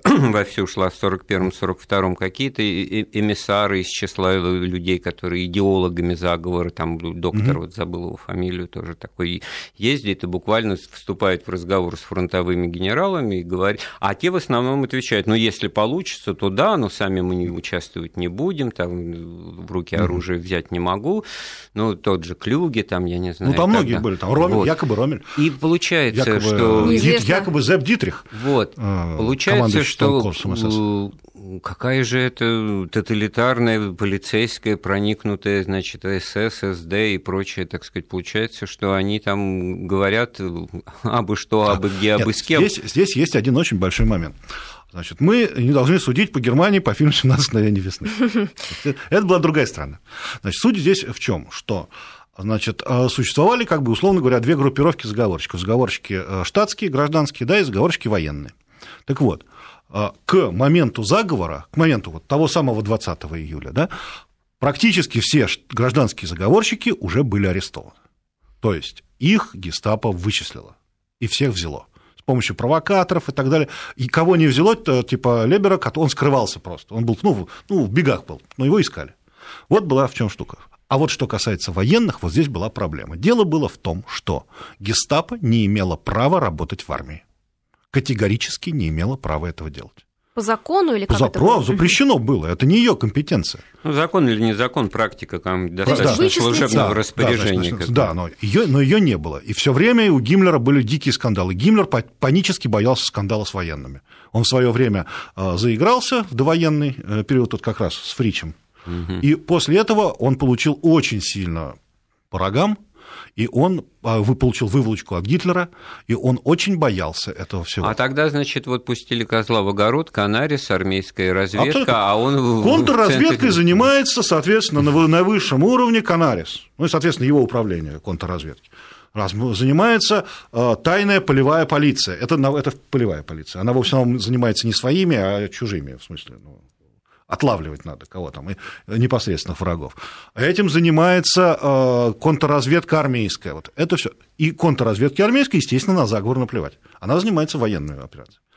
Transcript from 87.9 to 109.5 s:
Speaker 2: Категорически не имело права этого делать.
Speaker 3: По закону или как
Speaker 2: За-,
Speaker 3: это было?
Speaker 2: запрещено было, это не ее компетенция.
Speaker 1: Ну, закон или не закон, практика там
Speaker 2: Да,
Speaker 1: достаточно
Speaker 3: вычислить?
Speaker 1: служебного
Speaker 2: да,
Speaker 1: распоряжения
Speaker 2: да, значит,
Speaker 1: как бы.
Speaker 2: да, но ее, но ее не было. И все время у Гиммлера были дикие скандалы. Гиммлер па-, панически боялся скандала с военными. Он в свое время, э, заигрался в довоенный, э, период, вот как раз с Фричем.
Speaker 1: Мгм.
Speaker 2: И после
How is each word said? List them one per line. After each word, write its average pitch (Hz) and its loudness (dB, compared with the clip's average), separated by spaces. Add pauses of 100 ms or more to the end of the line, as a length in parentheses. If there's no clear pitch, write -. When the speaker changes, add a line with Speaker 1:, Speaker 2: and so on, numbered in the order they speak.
Speaker 2:
Категорически 117 -2
не 120 -2
имело 87 -2
права 78 -6
этого 78 -10
делать. - -18 (300)
Speaker 3:
По 233 -4
закону 254 0
или 196 -2
как - 2
Speaker 2:
За-, - 4
Speaker 3:
это - -2
было? 196 4
Speaker 2:
запрещено 196 4
было, 110 0
это 90 0
не 175 6
ее 233 4
компетенция. - -2 (220)
Speaker 1:
Ну, 156 -2
закон 160 2
или 110 2
не 113 2
закон, 120 0
практика - -4
там 92 -4
Speaker 2:
Да, 95 -2
Speaker 1:
достаточно - 2
Speaker 3:
вычислить? 370 2
Speaker 1:
служебного 214 2
Speaker 2:
да, 104 0
Speaker 1:
распоряжения 107 0
Speaker 2:
да, 98 2
значит, 90 -2
Speaker 1:
как 90 -4
бы. 120 -2
Speaker 2:
да, 113 2
но 85 -4 (120)
ее, 139 2
но 135 2
ее 151 4
не 135 4
было. 76 -8
И 107 -8
все 139 0
время 214 4
у 139 4
Гиммлера 165 4
были 135 4
дикие 135 -2
скандалы. 95 -2
Гиммлер 196 4
па-, 113 -2 (160)
панически 156 2
боялся 110 2
скандала 104 -4
с - -8
военными. 71 -8 (300)
Он 113 2
в - 2
свое 127 4
время, 110 2 (280)
э, 95 -2
заигрался 202 2
в 131 -10
довоенный, 151 0
э, 107 -4
период, 127 2
вот 107 -6
как - -6
раз 90 -2
с - -12
Фричем. 95 -2 (320)
Speaker 1:
Мгм. 87 -6
Speaker 2:
И 143 4
после 160 0